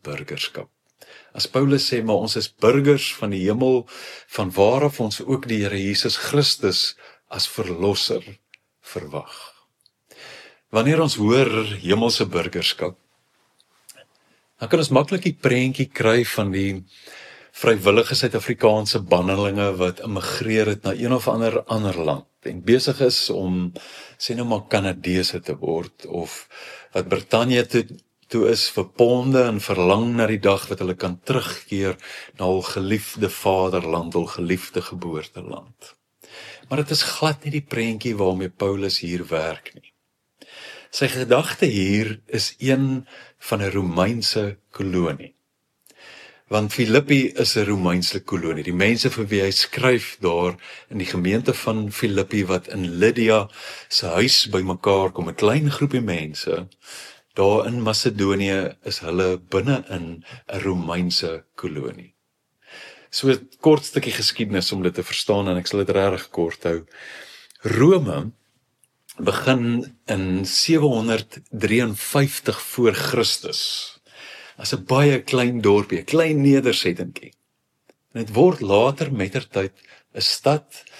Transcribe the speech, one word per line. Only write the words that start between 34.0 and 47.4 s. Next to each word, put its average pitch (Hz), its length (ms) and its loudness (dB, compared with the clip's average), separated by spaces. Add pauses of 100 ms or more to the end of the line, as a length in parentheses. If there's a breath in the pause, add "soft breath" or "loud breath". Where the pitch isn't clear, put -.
hul 85 140 -2
geliefde 90 560 -4
geboorteland. - 1080 -14 (760 loud breath)
Maar 143 160 -2
dit 156 100 -4
is - 80 0 (140)
glad 151 260 -2
nie 147 140 -4
die 143 80 -6
prentjie 113 500 -4
waarmee 92 380 0
Paulus 98 500 -2
hier 87 240 -6
werk 80 480 -6
nie. - 160 -20 (1040 loud breath)
Sy 135 160 0
gedagte 127 580 2
hier 104 460 2 (100)
is - 360 -4
een 131 420 2 (460 loud breath)
van 101 120 0
'n 98 120 -2
Romeinse 101 720 0 (260)
kolonie. 90 640 -4 (1160 loud breath)
Want 107 240 0
Filippi 131 640 2
is - 180 0